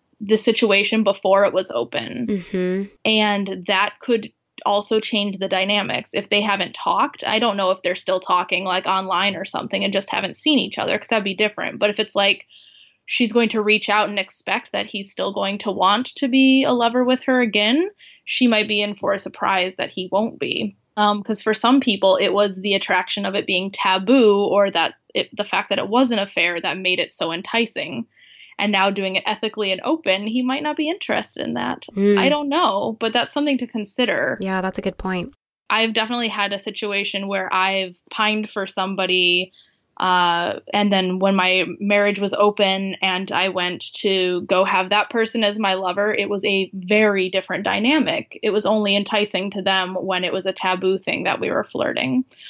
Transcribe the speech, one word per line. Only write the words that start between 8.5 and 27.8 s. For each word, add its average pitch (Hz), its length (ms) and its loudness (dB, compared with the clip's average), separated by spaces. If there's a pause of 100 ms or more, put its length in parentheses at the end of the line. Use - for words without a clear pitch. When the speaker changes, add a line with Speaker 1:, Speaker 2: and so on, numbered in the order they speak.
Speaker 1:
like, 190 240 -2
online 190 480 0
or 175 100 -8
something - 380 -6
and 196 100 -2
just - 200 -2
haven't - 240 -4
seen 294 240 2
each - 180 -6
other, 196 180 0
'cause - 120 -8
that'd 214 160 0
be 196 100 -4
different. - 460 -2
But 208 100 2
if 208 80 -4
it's 214 160 -4
like, 202 320 0 (580)
she's 220 280 0
going 233 160 4
to 220 140 -2
reach 208 260 2
out 208 200 2
and 208 120 -4
expect 190 500 -6
that 202 160 -4
he's 196 240 -10
still 196 220 -6
going 196 260 -4
to 202 140 -4
want 196 440 0
to 277 120 -2
be 269 340 6
a 247 100 2
lover 240 300 2
with 254 220 0
her 254 160 2
again, 233 500 2 (340)
she - 220 2
might 214 220 2
be 208 120 -2
in 208 140 -2
for - 180 -2
a 202 60 -2
surprise 185 600 -2
that - 120 -4
he 185 220 -8
won't 208 260 -2
be. - 380 -4 (200)
Um, 208 280 2
'cause 214 180 -6
for 214 120 0
some 247 260 4
people, 190 360 4
it 190 120 2
was 202 320 0
the 202 140 0
attraction 196 520 -2
of 190 80 -4
it - 120 -2
being 190 260 -2
taboo, 202 720 4
or 196 260 2
that 165 240 0 (180)
it, - 240 -4
the 202 80 -4
fact 196 260 -4
that 196 100 -2
it - 80 -4
was 240 240 2
an 214 80 0
affair 175 400 0
that 175 180 -4
made 180 220 0
it 160 100 -4
so 170 220 -4
enticing. 180 720 -4 (520)